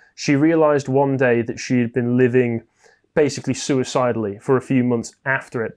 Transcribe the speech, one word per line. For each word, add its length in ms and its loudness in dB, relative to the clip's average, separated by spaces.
she 200 -2
realized 540 2
one 280 2
day 260 2
that 180 -8
she 200 -2
had 120 -2
been 240 0
living 460 2
basically 400 0
suicidally 840 -2
for 160 0
a 40 0
few 220 0
months 320 -2
after 400 -6
it. 120 -8